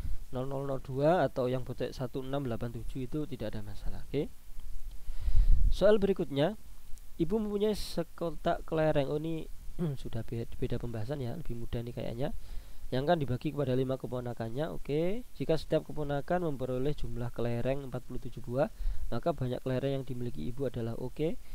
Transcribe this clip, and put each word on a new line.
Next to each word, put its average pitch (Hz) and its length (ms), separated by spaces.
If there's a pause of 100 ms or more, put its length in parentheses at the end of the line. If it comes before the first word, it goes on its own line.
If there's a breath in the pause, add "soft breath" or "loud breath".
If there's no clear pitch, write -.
(340 loud breath)
Nol 127 160
nol 139 160
nol 135 160
dua 147 400
atau 131 240
yang 127 160
botek 120 320
satu 135 320
enam 139 160
delapan 117 320
tujuh 127 320
itu 151 240
tidak 113 240
ada 107 80
masalah, 101 480
oke? 156 240 (1400 loud breath)
Soal 208 320
berikutnya, 180 560 (640)
ibu 175 160
mempunyai 208 400
sekotak - 880
kelereng. 151 480
Oh, 151 80
ini 160 240 (280)
<clears throat> 151 280
sudah 117 240
be-, 117 320
beda 120 240
pembahasan 117 400
ya, 123 160
lebih - 160
mudah 117 320
nih 120 80
kayaknya. 123 400 (560 loud breath)
Yang 127 200
kan 175 120
dibagi 123 320
kepada 131 240
lima 131 200
keponakannya, 123 760
oke. 165 480 (160)
Jika - 200
setiap 156 280
keponakan 147 640
memperoleh 131 480
jumlah 117 360
kelereng 120 560
empat 120 160
puluh 127 160
tujuh 127 200
buah, 127 280 (440 loud breath)
maka 143 240
banyak 123 240
kelereng 135 400
yang 127 40
dimiliki 123 440
ibu 139 160
adalah 120 320
oke. 147 400 (180 loud breath)